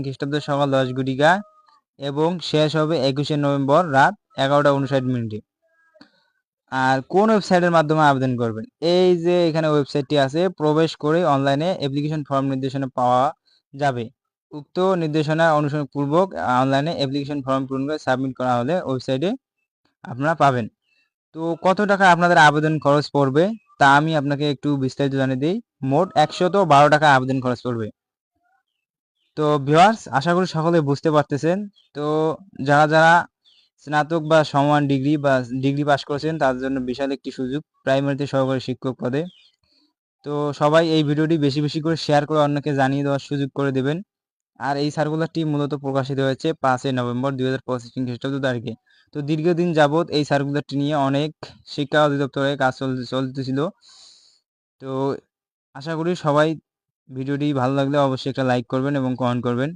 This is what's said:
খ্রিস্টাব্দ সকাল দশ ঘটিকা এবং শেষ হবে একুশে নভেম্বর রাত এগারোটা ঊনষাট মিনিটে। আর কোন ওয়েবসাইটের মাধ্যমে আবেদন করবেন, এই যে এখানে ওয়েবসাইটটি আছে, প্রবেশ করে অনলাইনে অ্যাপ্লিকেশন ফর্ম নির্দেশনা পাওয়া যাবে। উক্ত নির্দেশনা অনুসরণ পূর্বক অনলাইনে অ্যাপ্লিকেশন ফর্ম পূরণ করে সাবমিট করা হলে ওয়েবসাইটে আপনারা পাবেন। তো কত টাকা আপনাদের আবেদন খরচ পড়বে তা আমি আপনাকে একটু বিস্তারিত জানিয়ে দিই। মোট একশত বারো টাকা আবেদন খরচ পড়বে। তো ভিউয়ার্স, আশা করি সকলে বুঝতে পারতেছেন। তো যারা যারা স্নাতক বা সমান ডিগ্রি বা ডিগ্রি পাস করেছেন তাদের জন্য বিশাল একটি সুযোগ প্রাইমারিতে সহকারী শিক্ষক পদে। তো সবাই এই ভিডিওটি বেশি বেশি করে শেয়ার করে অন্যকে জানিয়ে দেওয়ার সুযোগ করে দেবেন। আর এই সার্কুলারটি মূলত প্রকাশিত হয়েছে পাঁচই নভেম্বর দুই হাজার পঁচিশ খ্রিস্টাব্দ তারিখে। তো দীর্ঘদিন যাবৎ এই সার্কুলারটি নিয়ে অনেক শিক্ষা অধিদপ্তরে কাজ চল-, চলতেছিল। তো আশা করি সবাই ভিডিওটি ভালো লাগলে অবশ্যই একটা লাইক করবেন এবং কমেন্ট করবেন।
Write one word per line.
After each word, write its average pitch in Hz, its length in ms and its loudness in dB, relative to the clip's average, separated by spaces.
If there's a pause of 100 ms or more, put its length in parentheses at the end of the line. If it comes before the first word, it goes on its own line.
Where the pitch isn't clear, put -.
খ্রিস্টাব্দ 139 360 -6
সকাল 143 320 -2
দশ 135 220 0
ঘটিকা 135 380 0 (680)
এবং 143 300 -2 (120)
শেষ 151 360 0
হবে 156 240 0
একুশে 139 360 -2
নভেম্বর 143 540 2
রাত 143 240 4 (220)
এগারোটা 143 360 2
ঊনষাট 135 320 0
মিনিটে। 117 340 -4 (1300)
আর 131 260 0 (120)
কোন 196 200 2
ওয়েবসাইটের 180 480 2
মাধ্যমে 156 260 2
আবেদন 131 340 2
করবেন, 113 280 -4 (160)
এই 180 280 4 (100)
যে 170 180 0 (100)
এখানে 160 220 0
ওয়েবসাইটটি 147 500 0
আছে, 139 300 0
প্রবেশ 156 480 0
করে 156 280 0
অনলাইনে 139 440 0 (100)
অ্যাপ্লিকেশন 147 460 -4
ফর্ম 135 260 -2
নির্দেশনা 135 440 -4
পাওয়া 123 300 2 (500)
যাবে। 135 300 -2 (480)
উক্ত 151 240 -16 (200)
নির্দেশনা 156 580 0
অনুসরণ 147 320 0
পূর্বক 143 400 0 (340)
অনলাইনে 135 340 0
অ্যাপ্লিকেশন 143 480 -4
ফর্ম 135 240 -2
পূরণ 135 180 -6
করে 151 140 -4
সাবমিট 131 380 -2
করা 127 200 -2
হলে 120 260 -2
ওয়েবসাইটে 135 480 -4 (720)
আপনারা 143 300 -2
পাবেন। 131 320 2 (680)
তো 156 40 -10 (220)
কত 185 160 2 (120)
টাকা 196 220 4
আপনাদের 175 260 4
আবেদন 151 400 6
খরচ 143 340 2
পড়বে 143 320 2 (340)
তা 143 80 4 (100)
আমি 156 200 2
আপনাকে 143 340 -2
একটু 143 260 -4
বিস্তারিত 135 380 -2
জানিয়ে 131 280 -2
দিই। 170 140 0 (260)
মোট 139 340 0
একশত 170 400 0
বারো 147 320 6
টাকা 147 260 4
আবেদন 131 260 0
খরচ 123 220 -4
পড়বে। 117 260 -6 (1500)
তো 151 80 -2 (140)
ভিউয়ার্স, 165 500 4
আশা 139 260 0
করি 185 120 2
সকলে 165 340 0
বুঝতে 143 300 0
পারতেছেন। 151 480 0 (360)
তো 147 100 -8 (560)
যারা 143 280 4
যারা 160 260 6 (640)
স্নাতক 151 440 -2
বা 156 220 2
সমান 147 420 2
ডিগ্রি 139 300 0
বা 139 180 2 (260)
ডিগ্রি 139 240 -2
পাস 143 200 2
করেছেন 147 340 -4
তাদের 131 240 0
জন্য 135 180 -2
বিশাল 127 320 -4
একটি 135 180 -8
সুযোগ 131 320 -6 (200)
প্রাইমারিতে 139 440 0
সহকারী 131 340 -2
শিক্ষক 127 380 -6
পদে। 131 240 -4 (1040)
তো 147 60 -8 (200)
সবাই 151 360 2
এই 160 140 2
ভিডিওটি 151 360 0
বেশি 143 220 0
বেশি 147 200 -4
করে 160 160 -2
শেয়ার 147 300 0
করে 156 120 -2
অন্যকে 147 360 -2
জানিয়ে 135 280 0
দেওয়ার 139 260 -2
সুযোগ 139 260 -4
করে 139 180 -2
দেবেন। 135 260 -2 (600)
আর 135 160 -4
এই 147 140 -2
সার্কুলারটি 156 540 -4
মূলত 147 300 -2
প্রকাশিত 135 460 -4
হয়েছে 135 320 -2
পাঁচই 131 400 -2
নভেম্বর 123 400 -4
দুই 131 140 -4
হাজার 131 200 -4
পঁচিশ 120 260 -6
খ্রিস্টাব্দ 131 500 -6
তারিখে। 123 300 -4 (420)
তো 151 80 -8
দীর্ঘদিন 160 500 0
যাবৎ 156 380 2
এই 147 140 0
সার্কুলারটি 143 520 -2
নিয়ে 143 200 -2
অনেক 139 340 0 (360)
শিক্ষা 147 380 -2
অধিদপ্তরে 143 520 0
কাজ 131 180 0
চল-, 127 320 -6
চলতেছিল। 131 520 -6 (1200)
তো 135 100 -12 (840)
আশা 139 220 -10
করি 165 200 -2
সবাই 151 320 2 (600)
ভিডিওটি 139 440 -4
ভালো 131 220 0
লাগলে 139 240 0
অবশ্যই 135 320 0
একটা 131 140 -4
লাইক 123 220 0
করবেন 135 300 -2
এবং 131 200 -2
কমেন্ট 123 280 -2
করবেন। 123 320 -2